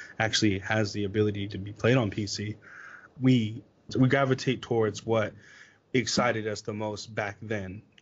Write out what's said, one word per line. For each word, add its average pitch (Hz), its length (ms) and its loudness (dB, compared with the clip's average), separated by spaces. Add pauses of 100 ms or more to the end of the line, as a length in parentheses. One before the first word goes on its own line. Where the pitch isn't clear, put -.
(180)
actually 110 420 2
has 110 320 0
the 104 120 -2
ability 101 440 0
to 98 100 -8
be 101 140 -10
played 117 240 4
on 107 140 2
P 104 160 -4
C, 107 300 -6 (640)
we, 120 420 4 (360)
we 131 100 6
gravitate 131 540 2
towards 107 420 0
what 110 280 2 (600)
excited 117 520 0
us 107 140 -4
the 110 140 -8
most 107 400 -6
back 104 280 -4
then. 104 400 -6 (200)